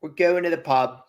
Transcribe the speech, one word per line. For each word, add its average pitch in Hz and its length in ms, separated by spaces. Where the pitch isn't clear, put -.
we're 156 80
going 175 340
to 175 60
the 165 80
pub 131 520